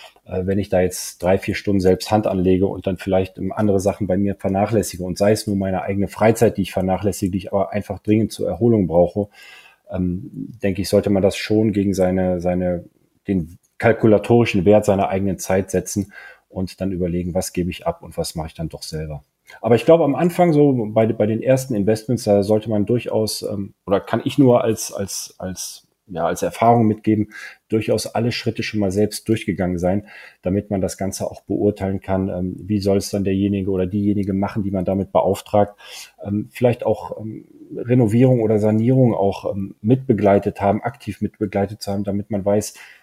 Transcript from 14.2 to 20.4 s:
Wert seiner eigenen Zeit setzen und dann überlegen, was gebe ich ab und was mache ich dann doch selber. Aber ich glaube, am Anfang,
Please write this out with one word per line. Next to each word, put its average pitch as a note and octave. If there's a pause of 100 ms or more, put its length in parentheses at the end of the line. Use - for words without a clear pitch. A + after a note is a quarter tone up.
Wert G#2
seiner G2
eigenen G2
Zeit F#2+
setzen F#2+ (360)
und -
dann F#2+
überlegen, F2
was F2+
gebe F2+
ich -
ab -
und F2
was -
mache D#2
ich -
dann D#2+
doch -
selber. D#2 (380)
Aber A2+
ich A2+
glaube, E3
am C#3
Anfang, F3